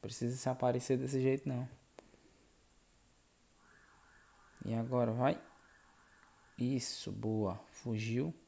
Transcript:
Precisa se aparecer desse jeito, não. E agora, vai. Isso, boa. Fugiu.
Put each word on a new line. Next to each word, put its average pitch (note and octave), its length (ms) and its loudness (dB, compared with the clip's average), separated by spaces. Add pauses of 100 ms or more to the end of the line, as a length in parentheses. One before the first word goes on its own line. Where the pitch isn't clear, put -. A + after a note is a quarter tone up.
Precisa A#2+ 360 -4
se - 120 -2
aparecer B2+ 480 2
desse C3 240 0
jeito, C3+ 280 2
não. B2+ 200 -2 (3000)
E G#2+ 80 -2
agora, A#2+ 380 2
vai. B2 320 2 (1120)
Isso, B2 540 0
boa. G#2+ 500 0 (120)
Fugiu. A#2 600 -2 (160)